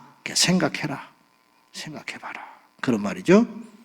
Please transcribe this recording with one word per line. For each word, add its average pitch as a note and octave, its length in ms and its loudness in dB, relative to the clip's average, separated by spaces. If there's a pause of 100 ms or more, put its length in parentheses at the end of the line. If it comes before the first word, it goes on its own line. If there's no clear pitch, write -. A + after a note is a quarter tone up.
(260)
이렇게 - 100 -10
생각해라. - 760 0 (600)
생각해봐라. - 680 -14 (400)
그런 A2 200 0
말이죠. G2+ 460 4 (380)